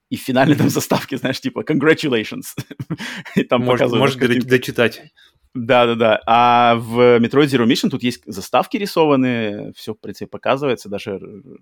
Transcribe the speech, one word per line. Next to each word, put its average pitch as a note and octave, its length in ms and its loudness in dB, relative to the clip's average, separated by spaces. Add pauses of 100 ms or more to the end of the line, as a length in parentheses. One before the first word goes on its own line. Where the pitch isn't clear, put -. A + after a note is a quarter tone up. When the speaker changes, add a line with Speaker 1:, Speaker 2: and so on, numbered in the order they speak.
(100)
Speaker 1:
И A2+ 60 -4
в - 40 -12
финальной C#3 360 2
там - 100 2
Speaker 2:
Мгм. C3 80 -2
Speaker 1:
заставке, - 420 -4
знаешь, B2+ 240 -6
типа, A#2 220 -6
«Congratulations». C#3+ 920 -2 (340)
<laughs> - 480 -12
И - 80 2
там B2 180 0
Speaker 2:
Может, B2 180 0
Speaker 1:
показывают B2 200 2
Speaker 2:
может, C3+ 200 0
Speaker 1:
картинку. B2 280 0
Speaker 2:
дочитать. A#2+ 540 0 (520)
Speaker 1:
Да-да-да. A#2 720 2
А A#2+ 500 4
в A#2+ 440 4
Metroid C3+ 260 2
Zero B2+ 200 0
Mission - 240 2
тут C3 140 -6
есть B2 220 -4
заставки A2 500 -4
рисованные, B2+ 1000 -2
всё, - 180 -12
в - 60 -18
принципе, G#2 260 -14
показывается, A#2+ 640 -6
даже G2+ 220 -10
р-, F#2 300 -14 (200)